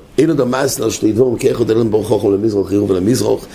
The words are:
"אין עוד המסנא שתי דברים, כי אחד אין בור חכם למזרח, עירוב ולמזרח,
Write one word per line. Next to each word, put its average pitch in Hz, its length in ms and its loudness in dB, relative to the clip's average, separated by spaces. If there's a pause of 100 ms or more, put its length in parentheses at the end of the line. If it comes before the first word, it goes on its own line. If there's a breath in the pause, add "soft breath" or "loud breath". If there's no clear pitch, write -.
(180)
"אין 160 120 4
עוד 143 120 0
המסנא 127 480 -2
שתי 110 220 -2
דברים, 117 260 2
כי 117 140 0
אחד 113 180 0
אין 113 220 2
בור 104 280 0
חכם 101 140 2
למזרח, 98 380 0
עירוב 101 180 0
ולמזרח, 107 640 0